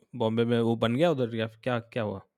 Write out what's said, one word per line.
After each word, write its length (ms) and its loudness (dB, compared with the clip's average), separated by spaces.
बॉम्बे 280 2
में 160 2
वो 160 2
बन 200 0
गया 140 2
उधर 240 -2
या 120 -4
क्या, 320 -6
क्या 240 -6
हुआ? 180 -6